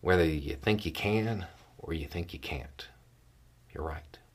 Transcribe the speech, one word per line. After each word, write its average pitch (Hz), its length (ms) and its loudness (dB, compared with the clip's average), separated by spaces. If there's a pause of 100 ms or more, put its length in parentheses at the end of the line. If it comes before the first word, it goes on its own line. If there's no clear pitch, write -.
Whether 90 240 6
you 76 300 0
think 107 300 2
you 80 80 -2
can 107 540 0 (320)
or - 140 -8
you 78 140 -2
think 85 260 -6
you 71 60 -12
can't, 67 480 -10 (880)
you're 73 100 -6
right. 78 340 -8 (160)